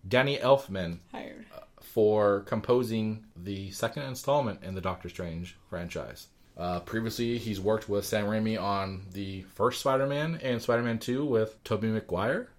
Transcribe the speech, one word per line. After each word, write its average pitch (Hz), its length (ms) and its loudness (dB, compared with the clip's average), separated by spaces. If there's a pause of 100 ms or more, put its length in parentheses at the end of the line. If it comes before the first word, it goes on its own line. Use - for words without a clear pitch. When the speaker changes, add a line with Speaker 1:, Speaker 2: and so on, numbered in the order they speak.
Speaker 1:
Danny 131 300 4
Elfman, 95 600 2 (120)
Speaker 2:
Hired. - 360 -14 (100)
Speaker 1:
uh, - 40 -16 (200)
for 107 600 6
composing 110 840 0 (100)
the 98 360 -8
second 117 320 -4
installment 131 600 -2
in 92 120 -8
the 92 80 -4
Doctor 90 260 -4
Strange 87 480 -8 (140)
franchise. 85 580 -8 (280)
Uh, 90 240 -4
previously, 117 580 -2
he's 104 220 -4
worked 110 280 0
with 101 160 0
Sam 104 220 0
Raimi 110 340 0
on 98 520 -2
the 95 300 -8 (120)
first 120 260 0
Spider-Man 143 600 2
and 123 180 0
Spider-Man 117 380 2
Two 127 260 -2
with 113 400 0
Tobey 110 240 0
Maguire. 110 720 -2